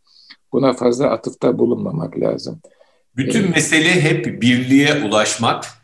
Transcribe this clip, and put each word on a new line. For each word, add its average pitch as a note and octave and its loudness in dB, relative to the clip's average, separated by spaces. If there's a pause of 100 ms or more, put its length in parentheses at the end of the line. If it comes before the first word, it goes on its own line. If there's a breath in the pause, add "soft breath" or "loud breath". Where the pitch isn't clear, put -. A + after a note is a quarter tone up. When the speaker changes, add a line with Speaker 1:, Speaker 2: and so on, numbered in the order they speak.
(540 soft breath)
Speaker 1:
Buna B2+ 2
fazla B2 0
atıfta A#2+ -2
bulunmamak A#2 -2
lazım. A1 -4 (580 soft breath)
Speaker 2:
Bütün F#3+ -2
Speaker 1:
Evet. E3+ 0
Speaker 2:
mesele D#3+ 2
hep A#2 -2
birliğe B2+ 2
ulaşmak. G#2+ -2 (180)